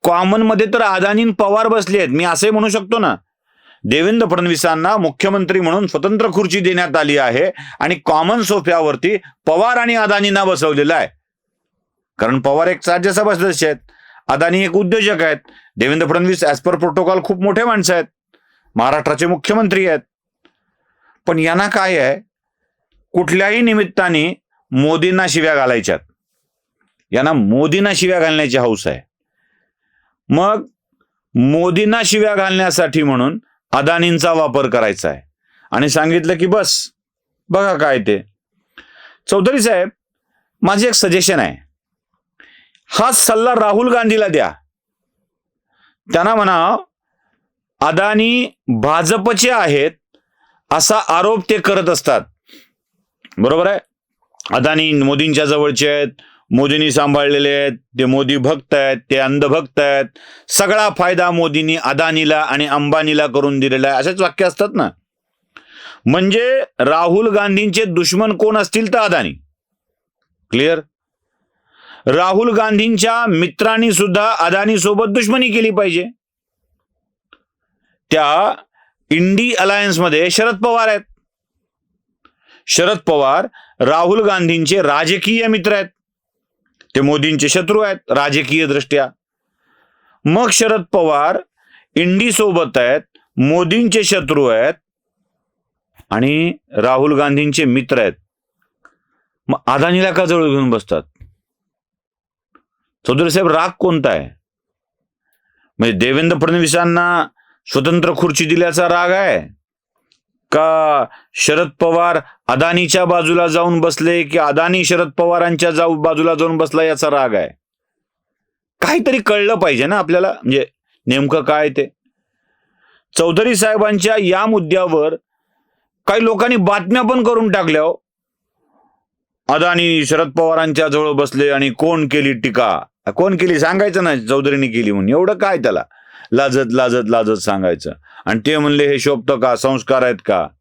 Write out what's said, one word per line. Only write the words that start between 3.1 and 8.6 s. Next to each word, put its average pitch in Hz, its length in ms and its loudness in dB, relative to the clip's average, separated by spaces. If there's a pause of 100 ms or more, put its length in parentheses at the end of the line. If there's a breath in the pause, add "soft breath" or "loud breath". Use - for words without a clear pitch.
देवेंद्र 190 480 0
फडणवीसांना 175 680 0
मुख्यमंत्री 190 640 -2
म्हणून 180 280 0
स्वतंत्र 208 440 -2
खुर्ची 185 280 -2
देण्यात 180 360 -2
आली 147 220 2
आहे 135 340 0 (280 loud breath)
आणि 160 160 -2 (100)
कॉमन 170 360 0
सोफ्यावरती 170 760 0 (280 loud breath)